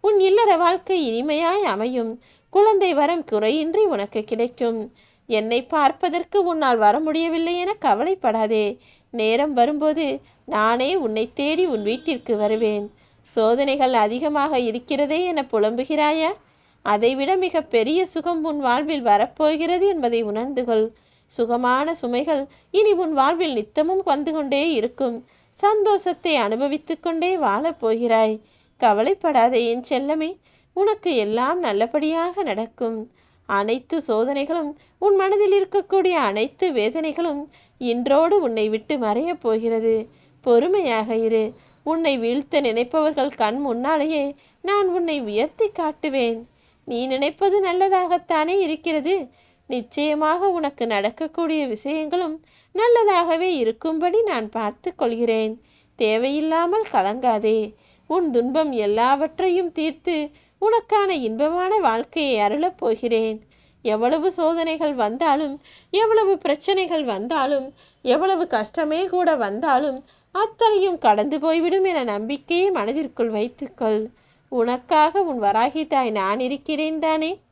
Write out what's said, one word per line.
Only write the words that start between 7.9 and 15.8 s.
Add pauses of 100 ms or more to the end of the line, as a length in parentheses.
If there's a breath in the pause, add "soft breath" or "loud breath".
நேரம்
வரும்போது (260 soft breath)
நானே
உன்னை
தேடி
உன்
வீட்டிற்கு
வருவேன். (300 soft breath)
சோதனைகள்
அதிகமாக
இருக்கிறதே
என
புலம்புகிறாயா? (500 soft breath)